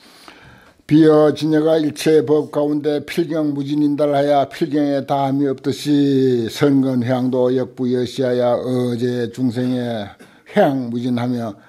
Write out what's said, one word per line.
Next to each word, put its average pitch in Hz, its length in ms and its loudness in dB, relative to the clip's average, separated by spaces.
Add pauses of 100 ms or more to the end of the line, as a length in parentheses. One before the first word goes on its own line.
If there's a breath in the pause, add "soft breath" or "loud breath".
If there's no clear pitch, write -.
(880 loud breath)
비여 151 460 6
진여가 156 440 2
일체 156 460 2
법 143 260 0
가운데 147 540 -2
필경 156 500 -4
무진인달하여 143 960 0
필경에 143 580 -2
다함이 139 400 -2
없듯이 135 1040 0
선건 135 520 2
회항도 127 540 0
역부 127 380 -4
여시하여 123 680 0 (300)
어제 120 380 -2
중생의 123 760 -4 (480 loud breath)
회항 135 340 0
무진하며 120 640 -4 (140 soft breath)